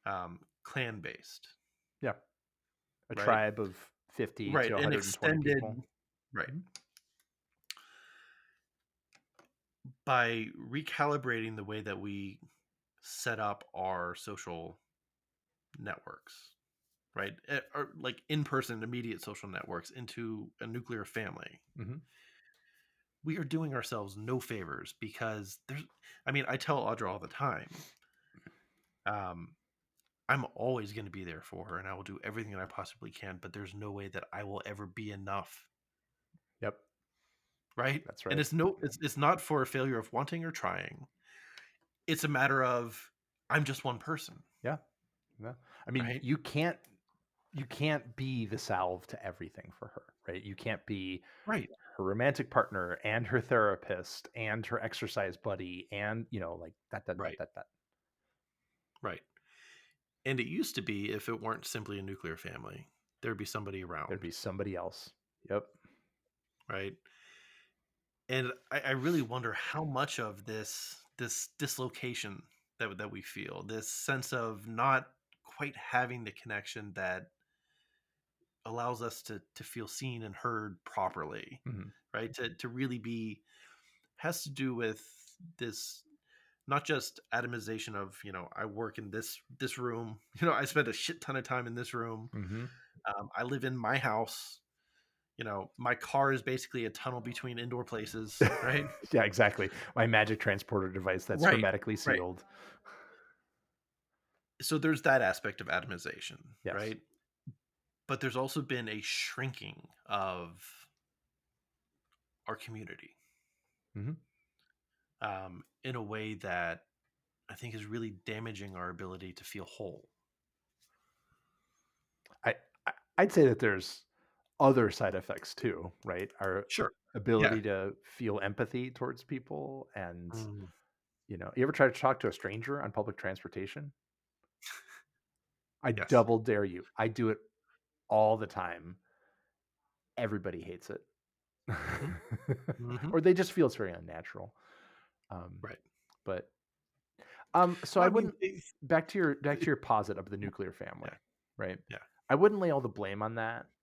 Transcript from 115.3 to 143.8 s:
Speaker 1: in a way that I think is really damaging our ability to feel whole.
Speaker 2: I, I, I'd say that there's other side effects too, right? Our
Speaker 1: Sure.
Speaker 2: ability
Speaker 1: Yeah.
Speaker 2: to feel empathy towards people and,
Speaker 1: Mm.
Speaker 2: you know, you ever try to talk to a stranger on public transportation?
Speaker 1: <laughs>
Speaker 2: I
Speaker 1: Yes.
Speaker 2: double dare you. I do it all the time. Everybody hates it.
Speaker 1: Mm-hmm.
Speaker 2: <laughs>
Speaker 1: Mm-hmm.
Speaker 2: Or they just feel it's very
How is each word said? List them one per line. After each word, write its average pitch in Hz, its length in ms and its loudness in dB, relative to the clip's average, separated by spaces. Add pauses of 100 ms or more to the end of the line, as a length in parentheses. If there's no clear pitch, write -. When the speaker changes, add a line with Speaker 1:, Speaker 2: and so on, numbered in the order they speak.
Speaker 1:
in 131 120 -4
a 117 60 -4
way 107 340 -4
that 87 480 -2 (640)
I 101 60 -14
think 113 200 -10
is 104 100 -8
really 110 300 -4 (100)
damaging 104 500 -6
our 90 140 -4
ability 90 440 -8
to - 100 -18
feel 95 220 -10
whole. 78 440 -12 (2250)
Speaker 2:
I, 113 100 4 (300)
I, - 60 2 (280)
I'd 196 120 8
say 160 160 10
that 120 120 6
there's 98 420 2 (580)
other 127 320 10
side 95 240 2
effects - 400 -4
too, 92 360 -2 (140)
right? 92 240 -2 (100)
Our 98 300 0
Speaker 1:
Sure. - 240 0 (220)
Speaker 2:
ability 110 420 6
Speaker 1:
Yeah. 104 40 0
Speaker 2:
to 98 420 0
feel 104 380 -2
empathy 123 500 0
towards 123 320 -6
people 135 720 -8
and, 87 360 -6
Speaker 1:
Mm. 104 400 -8 (560)
Speaker 2:
you 101 100 -8
know, 90 180 -6
you 127 80 4
ever 147 80 4
try 139 160 8
to 123 120 2
talk 131 220 4
to 113 60 2
a - 60 2
stranger 120 480 -4
on - 100 -4
public 101 260 -2
transportation? 95 760 -6 (680)
Speaker 1:
<laughs> - 1200 -18
Speaker 2:
I 131 60 4
Speaker 1:
Yes. 101 200 2
Speaker 2:
double 117 300 10
dare 107 260 4
you. 90 200 -6 (120)
I 110 100 4
do 113 220 2
it 107 100 0 (720)
all 107 280 6
the 107 100 -4
time. 87 520 -6 (1160)
Everybody 98 440 -2
hates 90 280 -12
it. - 160 -10 (640)
Speaker 1:
Mm-hmm. 87 480 -4
Speaker 2:
<laughs> - 40 -12 (580)
Speaker 1:
Mm-hmm. 123 340 -2
Speaker 2:
Or 160 80 8
they 185 120 12
just 185 180 6
feel 156 160 8
it's - 80 4
very 98 160 -2